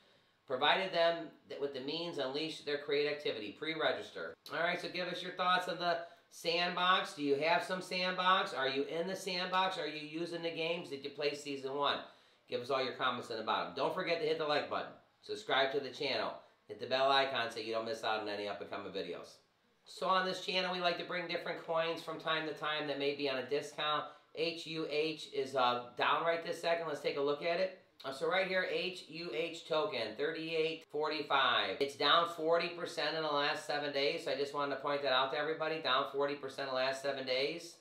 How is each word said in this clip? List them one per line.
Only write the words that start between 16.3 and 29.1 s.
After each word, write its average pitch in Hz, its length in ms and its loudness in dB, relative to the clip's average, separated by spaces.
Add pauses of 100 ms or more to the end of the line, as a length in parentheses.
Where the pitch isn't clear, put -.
Hit - 120 -12
the - 60 -6
bell 135 260 4
icon 123 400 2
so 113 80 -8
you 110 140 -4
don't 113 120 0
miss 113 180 -4
out 110 180 0
on 104 80 -4
any 101 180 -4
up-and-coming 98 460 -8
videos. 87 420 -8 (500)
So - 220 -6
on 185 180 4
this 185 200 -4
channel, 185 280 0
we 180 80 -2
like 175 160 2
to 170 80 -6
bring 175 220 -2
different 170 380 -4
coins 165 360 0
from 151 180 -6
time 156 280 0
to 143 60 -2
time 151 340 -2
that 139 120 -2
may 143 160 2
be 139 140 0
on 131 80 0
a 123 120 -4
discount. 147 560 0 (300)
H 165 320 -2
U 160 220 -4
H 151 440 0
is, 135 220 0
uh, 123 300 4 (120)
down 147 260 4
right 165 220 2
this 175 160 -4
second. 165 260 2
Let's 147 140 -4
take - 160 -2
a 143 40 2
look 143 200 2
at 170 180 2
it. 185 200 -2 (260)
Uh, - 60 -4
so 160 180 -2
right 185 180 2
here, 185 220 2
H 175 380 -2
U 165 260 -8